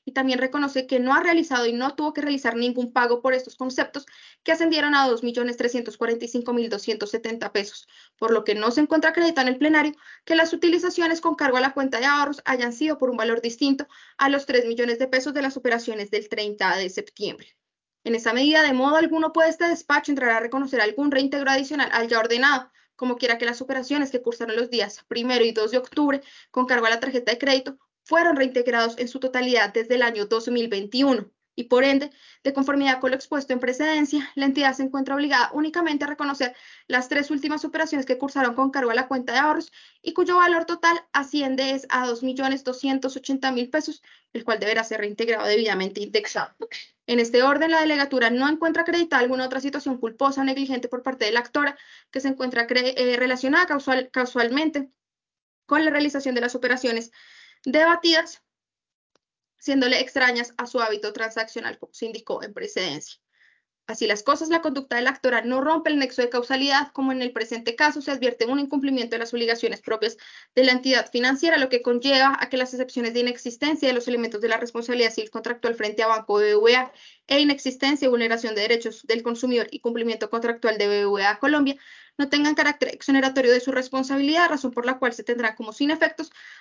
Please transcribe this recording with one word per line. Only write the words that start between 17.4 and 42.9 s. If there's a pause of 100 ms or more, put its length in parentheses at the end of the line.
En
esa
medida,
de
modo
alguno
puede
este
despacho
entrar
a
reconocer
algún
reintegro
adicional
al
ya
ordenado, (240)
como
quiera
que
las
operaciones
que
cursaron
los
días
primero
y
dos
de
octubre (280)
con
cargo
a
la
tarjeta
de
crédito (260)
fueron
reintegrados
en
su
totalidad
desde
el
año
dos
mil
veintiuno. (280)
Y
por
ende, (340)
de
conformidad
con
lo
expuesto
en
precedencia,
la
entidad
se
encuentra
obligada
únicamente
a
reconocer (320)
las
tres
últimas
operaciones
que
cursaron
con
cargo
a
la
cuenta
de
ahorros (300)
y
cuyo
valor
total (120)
asciende
es
a
dos
millones
doscientos